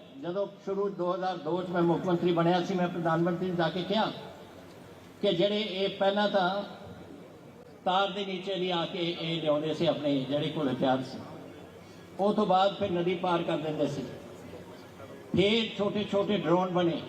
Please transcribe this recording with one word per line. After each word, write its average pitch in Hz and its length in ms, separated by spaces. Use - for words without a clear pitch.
ਜਦੋਂ 185 240
ਸ਼ੁਰੂ 196 240
ਦੋ 175 260
ਹਜ਼ਾਰ 185 220
ਦੋ 170 260
'ਚ 180 80
ਮੈਂ 175 120
ਮੁੱਖ 170 240
ਮੰਤਰੀ 175 260
ਬਣਿਆ 170 300
ਸੀ, 190 120
ਮੈਂ 175 140
ਪ੍ਰਧਾਨ 165 340
ਮੰਤਰੀ 180 240
ਨੂੰ 180 100
ਜਾ 165 120
ਕੇ 175 140
ਕਿਹਾ 190 300
ਕਿ 196 100
ਜਿਹੜੇ 202 280
ਇਹ 190 280
ਪਹਿਲਾਂ 202 400
ਤਾਂ 196 340
ਤਾਰ 190 260
ਦੇ 196 140
ਨੀਚੇ 190 300
ਦੀ 185 160
ਆ 170 160
ਕੇ 170 340
ਇਹ 165 220
ਲਿਆਉਂਦੇ 151 320
ਸੀ 170 120
ਆਪਣੇ 143 340
ਜਿਹੜੇ 147 280
ਕੋਲ 147 200
ਹਥਿਆਰ 131 340
ਸੀ, - 160
ਉਹ 202 140
ਤੋਂ 208 120
ਬਾਅਦ 190 300
ਫਿਰ 196 140
ਨਦੀ 175 240
ਪਾਰ 170 280
ਕਰ 165 160
ਦਿੰਦੇ 147 280
ਸੀ। - 160
ਫਿਰ 214 420
ਛੋਟੇ-ਛੋਟੇ 202 600
ਡਰੋਨ 175 300
ਬਣੇ 170 400